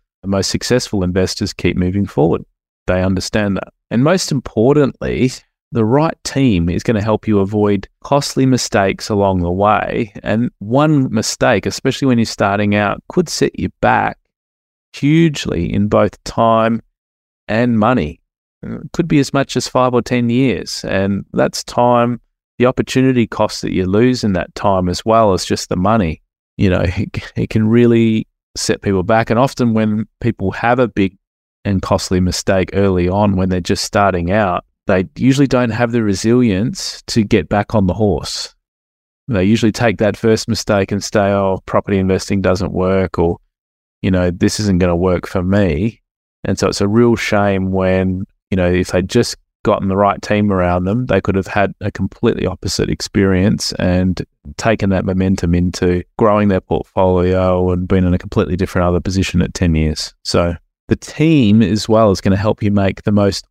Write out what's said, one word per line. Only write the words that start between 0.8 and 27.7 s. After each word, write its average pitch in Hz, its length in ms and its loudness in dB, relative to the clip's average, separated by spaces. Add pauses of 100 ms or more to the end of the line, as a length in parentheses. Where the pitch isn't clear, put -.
investors 92 480 -2
keep 87 240 -2
moving 92 300 -2
forward. - 400 0 (420)
They 92 160 0
understand 98 540 -2
that. - 160 -10 (160)
And 113 120 0
most 175 300 0
importantly, 127 1000 0 (420)
the 113 100 0
right 139 400 0
team 101 460 0
is 90 140 -2
gonna 107 180 0
help 107 260 -2
you 104 120 2
avoid 101 500 0 (120)
costly 139 440 -2
mistakes 107 640 0
along 98 320 2
the 85 100 -2
way. 101 640 0 (100)
And 117 360 -2
one 139 540 2
mistake, 110 520 0
especially 131 420 -2
when 123 100 4
you're 113 60 2
starting 104 520 0
out, 104 340 -2
could 170 180 0
set - 320 -2
you 90 80 -2 (140)
back 110 360 2 (760)
hugely 147 800 0
in 101 160 0
both 107 340 0
time 113 580 0 (680)
and 117 280 0
money. 107 420 0 (440)
It 117 300 -12
could 175 140 -2
be 156 100 2
as 139 160 0
much 139 240 -2
as 123 100 -2
five 127 240 0
or 120 120 2
ten 120 260 -2
years. 120 560 -2
And 98 480 -2
that's - 300 -2
time, 120 580 0 (380)
the 123 80 4
opportunity 131 580 2
cost - 380 -4
that - 80 -6
you 90 160 0
lose 117 360 2
in 104 100 0
that 85 200 -4
time, 95 340 0
as 87 160 -4
well 110 300 4
as 87 120 -2
just - 240 -4
the 104 60 -4
money, 92 460 0 (360)
you 101 120 2
know, 95 160 0
it, - 500 -6
it - 140 -4
can 110 180 0
really 117 600 4 (280)